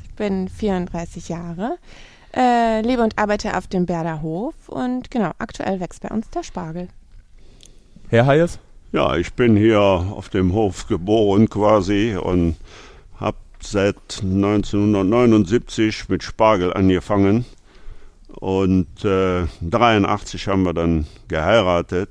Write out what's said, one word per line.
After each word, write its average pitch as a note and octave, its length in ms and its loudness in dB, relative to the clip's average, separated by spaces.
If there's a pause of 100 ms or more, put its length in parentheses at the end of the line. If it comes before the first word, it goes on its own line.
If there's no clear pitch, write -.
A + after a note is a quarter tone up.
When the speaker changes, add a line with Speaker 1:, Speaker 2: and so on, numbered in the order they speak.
Speaker 1:
Ich - 140 -18
bin F#3+ 320 -4
vierunddreißig F3+ 800 -6
Jahre. F3 500 -8 (580)
Äh, A#3 440 2
lebe A#3 240 0
und G#3+ 160 0
arbeite G#3 360 -2
auf F#3 120 -6
dem F3+ 180 0
Berderhof E3 680 -6 (120)
und B3+ 460 -6
genau, G#3 260 -2
aktuell - 400 -6
wächst - 240 -10
bei F#3+ 80 -10
uns A3 200 -6
der F4 120 -6
Spargel. F3 460 -10 (1200)
Speaker 2:
Herr A#2 180 4
Hayes? D#3 320 2 (320)
Speaker 3:
Ja, - 240 0
ich E2+ 200 -4
bin A#2+ 220 4
hier G#2+ 240 4
auf G2 480 0
dem F#2 260 0
Hof G#2 340 -2
geboren G#2 600 2
quasi G#2 680 2
und F2 400 0 (640)
hab - 160 -4 (260)
seit - 640 -2
neunzehnhundertneunundsiebzig G#2 1800 2
mit F#2+ 160 -2
Spargel G2+ 480 2
angefangen. G2 720 2 (840)
Und, F#2+ 760 -2
äh, F#2+ 420 0 (160)
dreiundachtzig G#2 840 0
haben F#2+ 160 2
wir F2 100 0
dann E2 320 0 (200)
geheiratet. F2+ 840 0